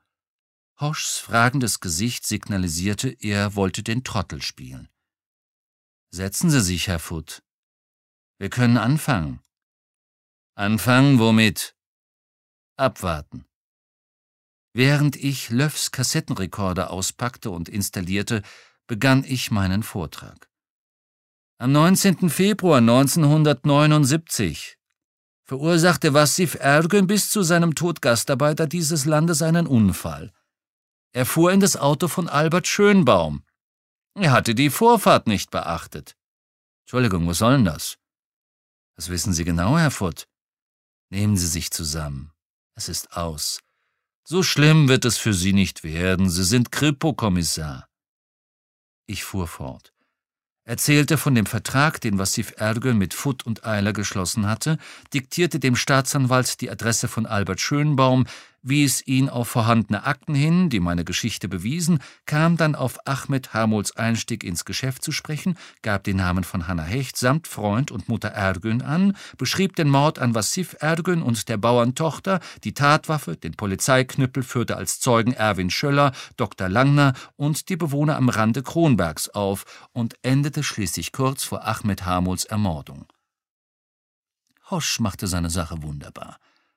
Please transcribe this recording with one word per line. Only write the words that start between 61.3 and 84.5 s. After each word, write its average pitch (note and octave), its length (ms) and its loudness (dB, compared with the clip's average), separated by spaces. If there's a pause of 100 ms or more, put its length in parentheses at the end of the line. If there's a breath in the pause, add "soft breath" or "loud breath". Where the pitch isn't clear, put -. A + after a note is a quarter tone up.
bewiesen, C#3+ 520 -2 (260 loud breath)
kam D#3+ 300 2
dann D3+ 180 2
auf C3+ 320 -4
Ahmed C3+ 480 -4
Hamols G#2+ 420 0
Einstieg A2+ 460 -4
ins F2+ 220 -6
Geschäft - 400 -6
zu D#3 80 -6
sprechen, D#3 440 -6 (240 loud breath)
gab G2+ 220 -2
den G2 140 -2
Namen F#2 260 0
von E2 240 -6
Hannah F2 160 -4
Hecht B2+ 340 -6
samt C#3 300 0
Freund G#2 460 -2
und - 160 -10
Mutter G#2+ 220 -4
Ergün G2+ 520 -2
an, F#3 340 0 (220 loud breath)
beschrieb F#3 380 -2
den D3+ 120 2
Mord C#3+ 300 2
an A#2+ 160 0
Wasif - 460 -4
Ergün E3 420 0
und A#2+ 260 -2
der A2+ 80 -2
Bauerntochter, B2 840 0 (240 loud breath)
die G#2 100 -6
Tatwaffe, D3+ 640 0
den D#2+ 180 -12
Polizeiknüppel, B2+ 880 0
führte A2+ 340 -4
als F#2+ 220 -6
Zeugen A#2 340 2
Erwin F#2+ 380 -2
Schöller, C#3+ 420 0 (240 loud breath)
Doktor G2 320 -6
Langner C3+ 460 4 (220 loud breath)
und D3 320 -4
die F#3+ 80 -2
Bewohner D3 400 0
am B2+ 120 2
Rande A2 360 0
Kronbergs G2+ 640 0
auf - 640 -6
und A2+ 300 -6
endete C#3 420 0
schließlich - 480 -6
kurz C3+ 320 -2
vor - 200 -8
Ahmed G2+ 400 -4
Hamols F2+ 400 -2
Ermordung. D#2 640 -6 (1600)